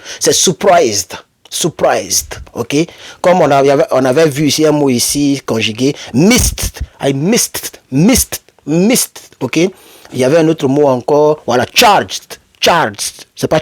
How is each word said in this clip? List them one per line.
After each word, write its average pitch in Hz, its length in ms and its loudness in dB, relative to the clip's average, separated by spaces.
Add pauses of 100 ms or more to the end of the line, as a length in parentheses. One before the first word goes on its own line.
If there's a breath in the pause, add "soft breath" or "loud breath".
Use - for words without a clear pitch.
(200 loud breath)
c'est 156 120 2
surprised, 165 800 0 (360)
surprised, 120 880 -4 (140)
ok? - 220 -6 (440 loud breath)
Comme 185 200 4
on 147 100 2
avait, 139 260 4 (140)
on 127 140 2
avait 139 240 2
vu 143 200 -2
ici 156 180 0
un 151 60 4
mot 147 160 2
ici 139 580 0
conjugué, 113 480 -2 (200 loud breath)
missed, - 680 0 (200 loud breath)
I 143 140 0
missed, - 640 -4 (100)
missed, 180 520 0 (240)
missed, 180 640 -2 (100)
ok? 127 160 -6 (560 loud breath)
Il 135 60 -10
y 127 60 0
avait 143 140 4
un 160 100 2
autre 156 200 0
mot 143 200 2
encore, 147 580 0
voilà, 120 280 0
charged, - 640 0 (220)
charged, 151 760 -2
c'est - 140 -8
pas 156 140 0